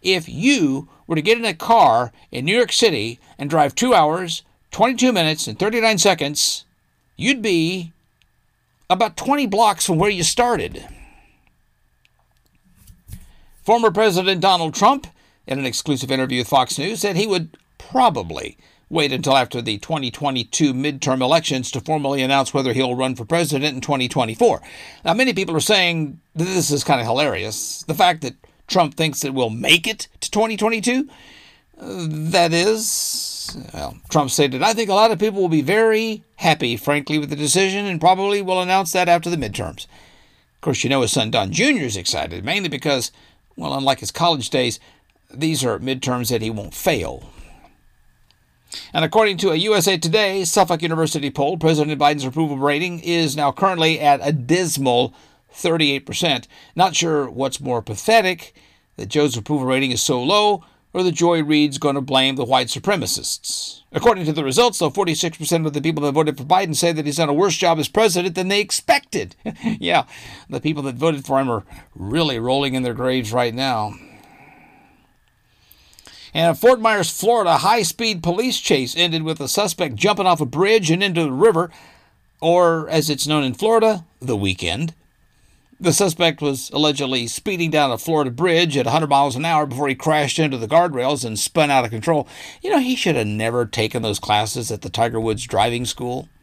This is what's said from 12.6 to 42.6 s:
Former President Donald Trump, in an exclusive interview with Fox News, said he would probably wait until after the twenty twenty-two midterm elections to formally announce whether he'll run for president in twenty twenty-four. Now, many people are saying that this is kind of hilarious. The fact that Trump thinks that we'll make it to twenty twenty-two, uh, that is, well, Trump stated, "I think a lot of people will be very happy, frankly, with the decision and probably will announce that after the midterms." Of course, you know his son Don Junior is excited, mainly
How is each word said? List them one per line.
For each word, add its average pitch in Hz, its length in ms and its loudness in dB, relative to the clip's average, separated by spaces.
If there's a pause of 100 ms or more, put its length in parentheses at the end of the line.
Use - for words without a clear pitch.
Former 226 260 4
President 185 500 2
Donald 170 340 2
Trump, 269 340 2 (400)
in 135 100 -4
an 135 80 -4
exclusive 131 460 -4
interview 127 300 0
with 113 60 -6
Fox 131 300 2
News, 175 220 -4
said 202 160 -2
he 202 100 0
would 180 300 -4 (220)
probably 123 800 -2 (320)
wait 147 240 0
until 135 240 0
after 123 260 0
the 110 160 -4
twenty 139 320 -6
twenty-two 135 640 -2
midterm 131 480 -2
elections 135 480 0
to 127 100 -6
formally 143 400 -2
announce 131 320 0
whether 131 220 0
he'll 127 200 0
run 131 200 -2
for 113 100 -12
president 151 500 -2
in 127 60 -8
twenty 131 280 -2
twenty-four. 127 520 0 (440)
Now, 165 100 2
many 247 180 2
people 175 240 -2
are 151 40 2
saying 170 600 0 (140)
that 160 100 -2
this 185 260 0
is 143 140 0
kind 135 160 2
of 113 60 -4
hilarious. 113 800 -4
The 160 100 -6
fact 175 260 2
that 131 140 -8 (320)
Trump 160 280 0
thinks 160 260 -2
that 139 120 -4
we'll 127 160 0
make 143 380 2
it 220 220 -8 (120)
to - 100 -8
twenty 214 280 -2
twenty-two, 226 500 0 (720)
uh, 185 280 -10
that 160 440 0
is, - 1040 -2 (160)
well, - 240 -10 (140)
Trump 143 200 0
stated, 131 320 0
"I 214 120 2
think 208 160 -4
a 190 40 2
lot 220 160 6
of 196 80 -2
people 202 220 0
will 180 80 2
be 156 140 2
very 220 600 2 (140)
happy, 151 400 0
frankly, 147 420 -2
with 147 120 -4
the 151 60 -6
decision 190 500 0
and 180 120 -4
probably 196 440 2
will 185 180 0
announce 185 320 0
that 180 160 2
after 170 220 4
the 175 80 -2
midterms." 101 480 -8 (720)
Of - 40 -20
course, 135 240 -2
you 123 60 0
know 135 100 2
his 120 120 0
son 110 180 0
Don 101 200 0
Junior 214 340 0
is 107 120 -6
excited, 87 480 -6
mainly 180 240 -4